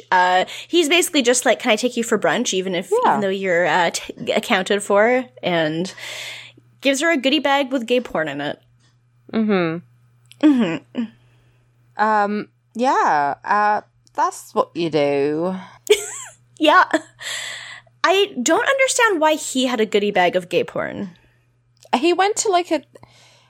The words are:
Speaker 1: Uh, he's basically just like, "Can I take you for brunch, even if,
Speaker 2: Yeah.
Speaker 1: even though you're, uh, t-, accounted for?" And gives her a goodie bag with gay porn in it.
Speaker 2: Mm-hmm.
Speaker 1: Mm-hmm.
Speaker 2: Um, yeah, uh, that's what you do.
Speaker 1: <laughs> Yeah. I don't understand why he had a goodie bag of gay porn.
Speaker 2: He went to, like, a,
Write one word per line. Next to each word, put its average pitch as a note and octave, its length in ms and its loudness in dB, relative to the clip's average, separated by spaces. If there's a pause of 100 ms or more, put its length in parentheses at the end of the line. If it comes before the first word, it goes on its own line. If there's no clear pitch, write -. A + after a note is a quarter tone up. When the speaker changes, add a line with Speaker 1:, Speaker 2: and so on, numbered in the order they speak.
(120)
Speaker 1:
Uh, F#3 320 4 (240)
he's E4 220 2
basically D#4 320 2
just A#3+ 240 2
like, A3 140 2
"Can B3 120 -2
I G#3+ 40 4
take B3 200 -2
you A#3 80 -2
for A3+ 140 0
brunch, F3 340 0
even F#3 220 -4
if, F3+ 160 -6
Speaker 2:
Yeah. A#4 220 2
Speaker 1:
even C#3 100 0
though G3 80 0
you're, F#3+ 360 0
uh, E3+ 280 2
t-, - 380 -8
accounted G3+ 500 0
for?" A3+ 420 2 (180)
And E3 500 -2 (880)
gives C4+ 180 2
her E4 100 2
a E4+ 60 2
goodie C4+ 220 0
bag C#4 340 0
with B3 140 -2
gay B3 140 2
porn E3 280 -4
in C#3+ 140 -8
it. - 180 -6 (720)
Speaker 2:
Mm-hmm. F#3 1120 -2
Speaker 1:
Mm-hmm. A#3 580 2 (920)
Speaker 2:
Um, G#3 520 0 (260)
yeah, A3+ 600 2 (100)
uh, G#3 360 2 (340)
that's - 400 -4
what - 200 0
you E3 160 -2
do. D3 640 0 (340)
Speaker 1:
<laughs> G#4 80 4 (640)
Yeah. D#4 260 6 (1200)
I F#4+ 380 2
don't D#4+ 260 0
understand C5 500 2
why D#4 180 2
he - 280 -4
had B3 160 -2
a A3 60 2
goodie G#3 240 0
bag F3+ 260 2
of F3 140 -4
gay E3+ 140 0
porn. D#2 460 -8 (840)
Speaker 2:
He D#4 160 2
went F#4+ 260 0
to, - 120 -2
like, F4 200 0
a, D4+ 120 -2 (680)